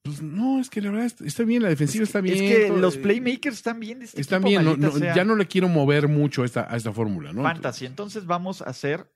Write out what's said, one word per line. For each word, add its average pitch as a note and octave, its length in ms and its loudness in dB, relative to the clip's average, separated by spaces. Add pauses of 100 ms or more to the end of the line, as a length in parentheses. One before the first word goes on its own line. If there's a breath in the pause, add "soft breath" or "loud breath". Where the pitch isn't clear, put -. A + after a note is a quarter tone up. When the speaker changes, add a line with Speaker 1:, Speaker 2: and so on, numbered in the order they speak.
Speaker 1:
pues D3 180 -10
no, A3+ 380 -2
es B3+ 100 -6
que G#3+ 120 -6
la G3+ 100 -4
verdad A3+ 140 -2
est-, - 160 -8
está - 220 -4
bien, A#3 200 2
la G3 60 2
defensiva D#3 340 0
Speaker 2:
Es G#3 60 -2
que, - 80 -4
Speaker 1:
está G3+ 40 0
bien, F#3 140 0
Speaker 2:
es F#3+ 60 2
que G#3 260 6
Speaker 1:
todo, F3+ 100 2
Speaker 2:
los F3+ 200 2
Speaker 1:
eh, - 20 -10
Speaker 2:
playmakers A#3+ 560 -2
están A#3 240 -6
bien A3+ 200 -12
de A#3+ 60 -18
este - 160 -12
Speaker 1:
están F#3 220 0
Speaker 2:
equipo, G3 60 4
Speaker 1:
bien, G3 160 4
no, D#3+ 60 6
Speaker 2:
maldita D3 180 2
Speaker 1:
no, C#3+ 100 -2
Speaker 2:
sea. E3 160 0
Speaker 1:
ya F3 80 4
no A3 120 4
le G3+ 120 2
quiero F#3 220 2
mover D3 380 4
mucho D3 360 2
a - 20 2
esta, A#2+ 260 -4
a A#2 60 -4
esta A2+ 140 -4
fórmula, G2 420 -4
¿no? A2+ 100 -4
Speaker 2:
Fantasy, D#3 420 -4
entonces G3 400 -10
vamos F3+ 360 -4
a - 40 -12
hacer C#3+ 500 -6